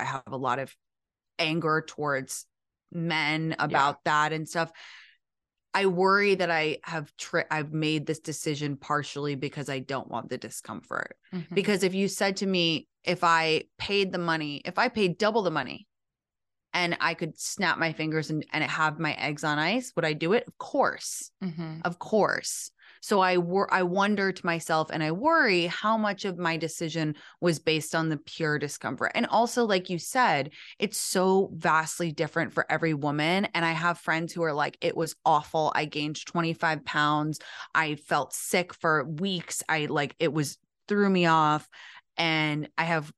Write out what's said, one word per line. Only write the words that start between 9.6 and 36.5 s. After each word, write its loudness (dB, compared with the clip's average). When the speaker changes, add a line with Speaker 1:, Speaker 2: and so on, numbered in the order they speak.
Speaker 1:
I -6
don't -6
want -6
the -6
discomfort. -10
Speaker 2:
Mm-hmm. -8
Speaker 1:
Because 2
if 2
you 2
said 0
to -4
me, 0
"If 0
I 4
paid 0
the -4
money, -2
if -8
I 2
paid 0
double 2
the -2
money -4
and 0
I 0
could -6
snap -2
my 0
fingers -2
and, -4
and -2
have 0
my -2
eggs -4
on 0
ice, 0
would 0
I 2
do 0
it?" 2
Of -18
course. -2
Speaker 2:
Mm-hmm. -6
Speaker 1:
Of -4
course. 0
So 2
I 4
wor-, 2
I 4
wonder 2
to -8
myself, 0
and -2
I 0
worry 4
how 0
much 0
of -4
my 0
decision -4
was 2
based 0
on 2
the 0
pure -2
discomfort. -4
And 0
also, 2
like 0
you -2
said, 2
it's -4
so 2
vastly 0
different -2
for -2
every 2
woman. 0
And 2
I 2
have 0
friends -2
who -2
are 2
like, -2
"It 0
was -2
awful. 2
I 0
gained -4
twenty-five -2